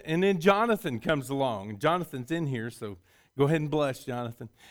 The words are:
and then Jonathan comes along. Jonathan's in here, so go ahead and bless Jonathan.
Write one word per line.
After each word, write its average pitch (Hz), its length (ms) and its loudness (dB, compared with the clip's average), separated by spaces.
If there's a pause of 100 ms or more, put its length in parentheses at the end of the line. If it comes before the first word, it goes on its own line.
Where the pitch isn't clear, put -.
and 165 180 0
then 196 160 4
Jonathan 196 600 4
comes 139 300 -2
along. 110 500 -2
Jonathan's 151 520 -2
in 165 160 -2
here, 120 220 -4
so 104 280 -12 (400)
go 139 80 4
ahead 156 160 4
and 151 80 -4
bless 143 340 -2
Jonathan. 120 460 -8 (220)